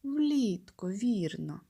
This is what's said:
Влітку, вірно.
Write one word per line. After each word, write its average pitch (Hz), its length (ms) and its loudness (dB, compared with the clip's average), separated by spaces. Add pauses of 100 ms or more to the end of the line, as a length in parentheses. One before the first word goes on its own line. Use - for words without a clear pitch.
Влітку, 277 840 0
вірно. 180 800 -2